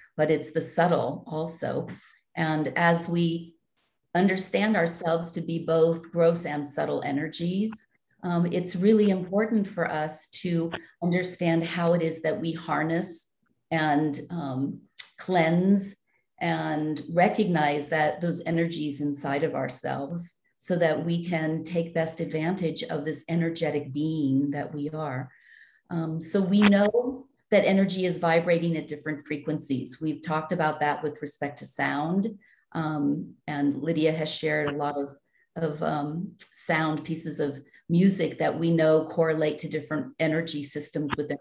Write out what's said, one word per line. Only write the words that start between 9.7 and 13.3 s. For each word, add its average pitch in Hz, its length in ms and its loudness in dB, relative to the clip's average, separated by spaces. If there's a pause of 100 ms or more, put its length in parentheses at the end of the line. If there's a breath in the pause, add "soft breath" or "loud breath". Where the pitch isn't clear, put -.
us 156 380 -4
to 165 420 -2 (320 loud breath)
understand 175 600 2
how 170 300 2
it 165 80 2
is 160 200 -2
that 156 180 0
we 165 120 -2
harness 160 760 -2 (440)